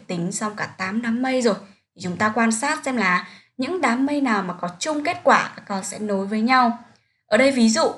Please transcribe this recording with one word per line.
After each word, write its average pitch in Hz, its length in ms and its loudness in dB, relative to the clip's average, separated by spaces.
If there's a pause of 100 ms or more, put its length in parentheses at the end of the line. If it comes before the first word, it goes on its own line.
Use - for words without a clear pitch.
tính 180 240 -4
xong 208 240 -6
cả 151 100 -6
tám 190 360 -6
đám 240 200 -2
mây 262 200 0
rồi, 220 140 2 (400)
thì 175 60 -18
chúng 180 160 -6
ta 214 180 0
quan 226 160 2
sát 294 340 -2
xem 262 120 -2
là 180 300 0 (300)
những 320 240 -4
đám 254 240 2
mây 294 160 0
nào 220 220 2
mà 175 100 -6
có 175 160 -6 (100)
chung 302 240 -4
kết 349 200 -4
quả, 233 320 4
các - 120 -18
con 196 160 -6
sẽ - 160 -10
nối 202 280 -4
với 220 140 -2
nhau. 247 380 4 (460)
Ở 214 120 2
đây 269 140 6
ví 233 180 6
dụ 285 280 2